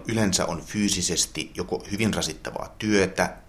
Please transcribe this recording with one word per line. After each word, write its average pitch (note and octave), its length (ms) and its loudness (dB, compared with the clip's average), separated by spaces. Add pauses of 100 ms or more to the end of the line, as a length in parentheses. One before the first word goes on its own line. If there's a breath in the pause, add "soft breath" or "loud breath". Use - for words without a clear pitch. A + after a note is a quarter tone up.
yleensä G#2+ 380 2
on D#2+ 160 -4
fyysisesti F2+ 920 0
joko - 360 -4
hyvin G#2 220 2
rasittavaa - 640 -4
työtä F#2+ 600 2 (120)